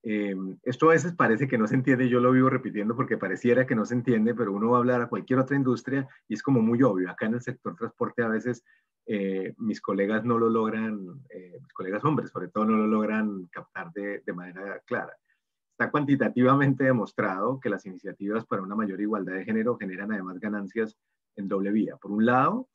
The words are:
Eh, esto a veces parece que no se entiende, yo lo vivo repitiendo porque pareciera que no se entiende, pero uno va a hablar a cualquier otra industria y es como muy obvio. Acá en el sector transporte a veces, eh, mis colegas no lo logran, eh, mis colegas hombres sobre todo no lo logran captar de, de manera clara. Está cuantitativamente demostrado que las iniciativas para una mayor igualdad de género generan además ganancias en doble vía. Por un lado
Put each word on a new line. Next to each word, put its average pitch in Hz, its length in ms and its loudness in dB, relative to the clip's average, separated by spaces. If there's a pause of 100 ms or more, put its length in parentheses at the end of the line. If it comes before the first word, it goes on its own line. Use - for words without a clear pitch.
Eh, 104 340 -4 (280)
esto 131 260 2
a 165 40 8
veces 165 200 2
parece 120 340 2
que 131 100 0
no 110 100 2
se - 80 0
entiende, 131 320 4
yo 120 120 4
lo 123 120 6
vivo 131 180 6
repitiendo 107 460 -2
porque 120 220 -2
pareciera 120 500 2
que 120 80 0
no 107 100 0
se 120 80 -6
entiende, 120 400 2
pero 113 200 -2
uno 107 160 0
va 123 80 4
a - 20 4
hablar 123 220 2
a 117 80 -4
cualquier 127 300 0
otra 131 160 0
industria 131 520 -2 (200)
y 113 60 -4
es 107 80 -8
como 131 200 4
muy 117 200 4
obvio. 92 300 2
Acá 107 140 -6
en 110 80 -2
el 120 80 -4
sector 117 340 -10
transporte 110 480 -4
a 113 60 0
veces, 110 340 -4 (460)
eh, 95 480 -2
mis 104 240 -4
colegas 104 420 0
no 117 140 2
lo 117 120 4
logran, 110 800 -2
eh, 92 320 -18
mis - 120 -20
colegas 95 320 -6
hombres 147 240 0
sobre 90 200 -8
todo 107 160 -2
no 110 120 2
lo 107 100 2
logran 107 600 -2
captar 87 440 -14
de, 101 340 -8
de 98 80 -8
manera 90 520 -12
clara. - 280 -6 (580)
Está 113 200 -2
cuantitativamente 135 920 4
demostrado 107 760 0
que 123 100 -4
las 98 160 -4
iniciativas 101 600 -6
para 101 160 -4
una 98 140 -8
mayor 101 260 -4
igualdad 104 320 -4
de 95 120 -6
género 110 320 0
generan 101 340 -8
además 92 280 -6
ganancias 104 580 -6 (380)
en 98 120 -8
doble 98 240 -2
vía. 104 260 0
Por 95 140 -12
un 110 140 2
lado 147 500 2